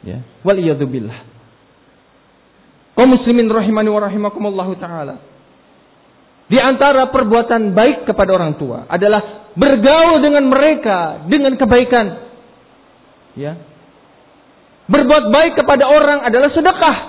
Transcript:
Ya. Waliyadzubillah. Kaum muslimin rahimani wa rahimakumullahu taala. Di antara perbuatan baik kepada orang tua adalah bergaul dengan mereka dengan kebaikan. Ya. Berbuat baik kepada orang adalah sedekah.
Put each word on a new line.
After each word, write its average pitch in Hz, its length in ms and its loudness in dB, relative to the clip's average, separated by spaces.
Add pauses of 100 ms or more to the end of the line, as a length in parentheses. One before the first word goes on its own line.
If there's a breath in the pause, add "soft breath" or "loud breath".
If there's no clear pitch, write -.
Ya. 107 160 -12 (240)
Waliyadzubillah. 139 720 -4 (1800)
Kaum 254 240 4
muslimin 240 320 0
rahimani 214 400 0
wa 208 160 0
rahimakumullahu 196 720 -6
taala. 170 400 -12 (1300)
Di 240 140 2
antara 262 500 2
perbuatan 233 640 0
baik 247 320 2
kepada 190 300 0
orang 156 240 -4
tua 123 260 -10
adalah 202 720 -2
bergaul 285 640 4
dengan 294 300 2
mereka 226 760 0
dengan 269 320 0
kebaikan. 240 640 0 (1120)
Ya. 147 240 -10 (1300)
Berbuat 285 460 2
baik 330 260 2
kepada 277 320 2
orang 294 380 2
adalah 254 260 2
sedekah. 330 440 2 (120)